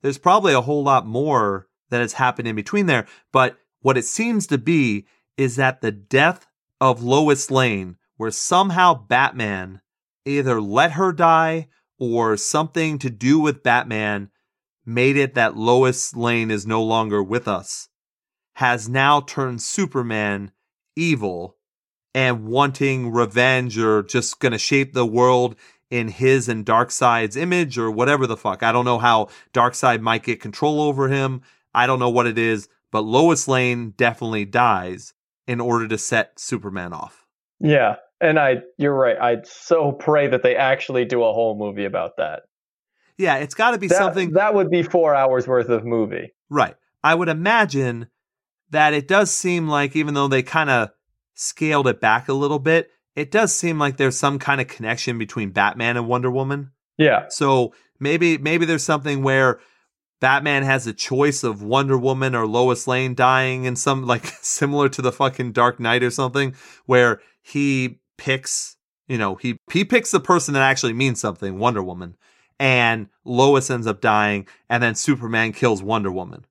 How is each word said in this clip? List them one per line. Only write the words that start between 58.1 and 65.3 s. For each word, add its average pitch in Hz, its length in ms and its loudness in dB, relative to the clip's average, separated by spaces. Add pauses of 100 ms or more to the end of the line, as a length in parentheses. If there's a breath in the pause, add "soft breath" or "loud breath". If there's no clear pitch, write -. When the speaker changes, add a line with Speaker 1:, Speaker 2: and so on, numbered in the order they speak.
Speaker 1:
maybe 160 280 0
there's 160 180 -2
something 143 380 -2
where 135 380 2 (600 soft breath)
Batman 139 440 2
has 135 240 0
a 110 40 -8
choice 135 520 -2
of 107 180 -4
Wonder 135 360 0
Woman 131 360 -2
or 113 120 -2
Lois 123 420 0
Lane 127 260 -2
dying 131 500 2
in 123 120 -4
some, 135 300 -2
like, 120 200 -2
<laughs> - 160 -14
similar 143 460 0
to 135 140 -4
the 123 100 0
fucking 131 400 -4